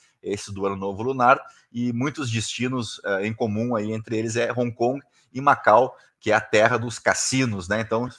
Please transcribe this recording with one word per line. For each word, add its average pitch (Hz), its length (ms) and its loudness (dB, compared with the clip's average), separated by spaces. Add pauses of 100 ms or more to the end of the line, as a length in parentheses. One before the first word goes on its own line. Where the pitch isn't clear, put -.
(220)
esse 101 300 -6
do 98 120 -6
Ano 98 120 -2
Novo 98 260 -6
Lunar, 127 380 4 (320)
e 120 200 -4
muitos 131 380 -4
destinos, 120 760 -4
ah, 98 180 0
em 110 100 -2
comum 113 420 -2
aí 107 160 -2
entre 110 260 -6
eles 113 200 -2
é 117 160 0
Hong 120 200 -2
Kong 123 280 -2 (320)
e 127 80 -10
Macau, 127 560 4 (240)
que 104 100 -2
é 104 40 6
a 107 60 4
terra 113 380 4
dos 113 200 -8
cassinos, 107 680 0
né? 107 120 0
Então 113 280 -2 (100)